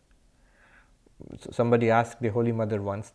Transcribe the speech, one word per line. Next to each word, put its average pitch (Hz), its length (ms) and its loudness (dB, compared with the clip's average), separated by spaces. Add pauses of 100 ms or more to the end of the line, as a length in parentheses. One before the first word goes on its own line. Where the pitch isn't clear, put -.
(1400)
So - 120 -16
somebody 117 380 2
asked 117 320 2
the 117 80 0
Holy 117 220 0
Mother 110 300 -2
once 101 340 -6